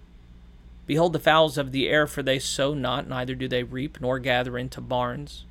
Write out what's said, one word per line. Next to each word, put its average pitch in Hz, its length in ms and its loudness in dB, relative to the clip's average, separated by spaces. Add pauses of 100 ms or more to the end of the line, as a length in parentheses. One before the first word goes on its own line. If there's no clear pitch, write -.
(840)
Behold 156 280 2
the 151 60 -2
fowls 156 380 6
of 135 140 -2
the 131 160 0
air, 151 200 4
for - 160 -6
they 135 160 2
sow 139 340 0
not, 127 340 -2
neither 127 280 -4
do 127 120 -4
they 123 160 0
reap, 131 380 -8
nor 131 180 0
gather 123 380 0
into 127 240 -8
barns. 123 680 -4